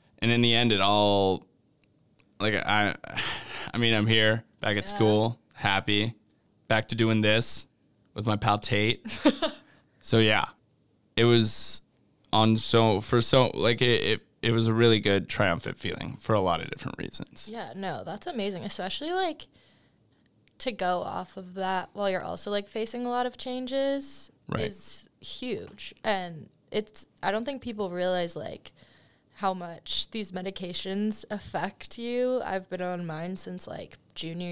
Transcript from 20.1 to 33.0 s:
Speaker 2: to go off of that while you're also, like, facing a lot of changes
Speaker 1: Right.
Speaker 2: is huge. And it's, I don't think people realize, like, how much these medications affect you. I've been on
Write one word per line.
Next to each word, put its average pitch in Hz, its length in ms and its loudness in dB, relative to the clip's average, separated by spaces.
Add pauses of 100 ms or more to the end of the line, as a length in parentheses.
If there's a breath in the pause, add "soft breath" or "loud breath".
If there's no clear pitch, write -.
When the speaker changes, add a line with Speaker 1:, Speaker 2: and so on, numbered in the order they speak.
Speaker 2:
to 262 120 -4
go 180 300 -2
off - 360 -8
of 180 180 -16
that 185 380 -4
while 202 160 -2
you're 185 120 -2
also, 175 300 -6
like, 202 160 -4
facing 226 380 -6
a 247 40 -4
lot 247 160 0
of 247 120 -8
changes 269 920 -4 (160)
Speaker 1:
Right. - 180 -2
Speaker 2:
is - 440 -12 (120)
huge. - 840 -10
And 180 460 -4 (200)
it's, - 380 -6 (160)
I 196 80 0
don't 220 140 -2
think 277 180 -8
people 208 260 -4
realize, 180 460 -2
like, - 380 -12 (640 soft breath)
how 190 180 -2
much - 560 -8
these 208 200 -6
medications 190 1000 -6
affect - 680 -6
you. 247 480 -2
I've 185 240 -4
been 185 140 -6
on 180 240 -4